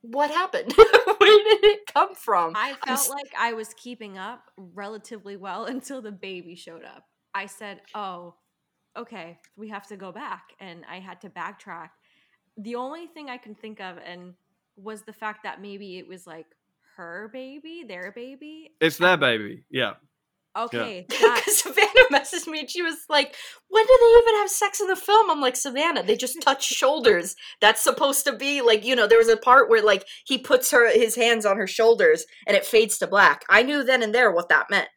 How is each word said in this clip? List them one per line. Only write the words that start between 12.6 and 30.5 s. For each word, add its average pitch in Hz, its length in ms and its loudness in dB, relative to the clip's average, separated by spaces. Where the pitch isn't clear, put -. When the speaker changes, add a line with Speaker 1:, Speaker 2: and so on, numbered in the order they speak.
Speaker 2:
only 294 320 -12
thing 302 220 -20
I 254 80 -14
can 214 180 -20
think 214 240 -20
of 185 180 -16
and 180 360 -20
was 214 280 -18
the 220 100 -20
fact 214 300 -14
that 190 180 -14
maybe 196 360 -18
it 180 100 -20
was, 180 200 -20
like, 160 200 -20
her 185 340 -16
baby, 285 560 -18
their 185 240 -14
baby. 285 600 -20
Speaker 3:
It's 156 160 -2
their 180 160 4
Speaker 2:
And 156 80 0
Speaker 3:
baby, 117 480 -4
yeah. 120 240 -6
Speaker 2:
Okay, 202 540 -10
Speaker 3:
Yeah. - 80 -8
Speaker 2:
that - 240 2
Speaker 1:
<laughs> - 40 -8
'Cause 427 120 0
Savannah 415 540 2
messaged 330 340 -4
me 311 140 -10
and - 100 -14
she 349 140 -8
was 330 140 -6
like, 294 240 0
"When 427 140 2
do 508 160 6
they 466 220 8
even 440 200 2
have 392 100 -4
sex - 280 -4
in 415 60 -4
the 370 100 -2
film?" 403 360 2
I'm 294 100 -4
like, 262 140 -2
"Savannah, 277 480 -4
they 214 120 0
just 254 280 -10
touch 277 200 0
Speaker 2:
<laughs> - 160 -4
Speaker 1:
shoulders. 233 560 2
That's 220 220 4
supposed 277 440 0
to 269 100 -2
be, 277 260 -4
like, 220 240 2
you 254 100 0
know," 226 120 2
there 226 100 8
was 226 120 4
a 220 80 4
part 247 300 6
where, 220 140 4
like, 208 240 0
he 262 120 -4
puts 254 320 0